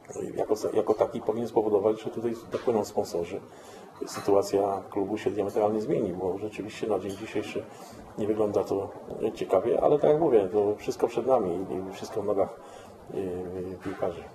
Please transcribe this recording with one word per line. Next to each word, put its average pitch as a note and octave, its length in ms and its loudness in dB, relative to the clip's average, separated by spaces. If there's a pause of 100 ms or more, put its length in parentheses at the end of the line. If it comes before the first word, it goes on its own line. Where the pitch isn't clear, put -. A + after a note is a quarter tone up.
(160)
y, - 200 -6
jako, - 180 2 (180)
jako A2 220 2
taki - 260 0
powinien A2+ 280 -2
spowodować, G#2+ 520 4
że - 100 -6
tutaj A2+ 240 -4 (180)
dopłyną A2+ 320 2
sponsorzy. F2+ 560 -4 (680)
Sytuacja G2 840 2
klubu G#2 280 -2
się - 120 0
diametralnie G#2 500 2
zmieni, A2 320 0
bo F#2 260 -2
rzeczywiście G#2+ 480 -6
na G#2 120 0
dzień G2 120 -6
dzisiejszy G#2 540 -6 (540)
nie G#2+ 80 -2
wygląda G#2 380 2
to G2 260 -2 (440)
ciekawie, - 460 2
ale D3 180 6
tak D3 120 6
jak D3+ 100 6
mówię, A#2+ 320 6
to G#2 240 4
wszystko - 320 -2
przed A#2 180 -2
nami G2 440 2
i F#2+ 220 -6
wszystko G#2 300 -8
w G2+ 40 -4
nogach, G2 220 2 (640)
y, F#2 720 -6
piłkarzy. F#2 400 -4 (100)